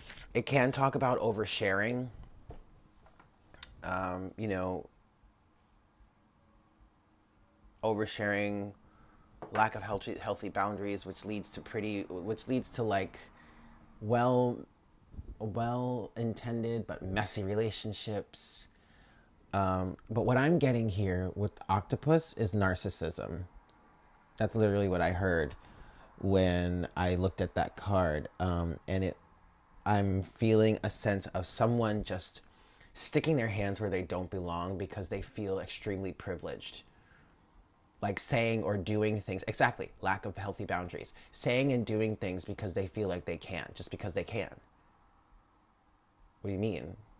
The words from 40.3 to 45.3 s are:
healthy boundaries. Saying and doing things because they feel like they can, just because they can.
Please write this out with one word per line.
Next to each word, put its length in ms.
healthy 300
boundaries. 480
Saying 420
and 140
doing 300
things 300
because 280
they 140
feel 200
like 180
they 120
can, 380
just 160
because 220
they 100
can. 260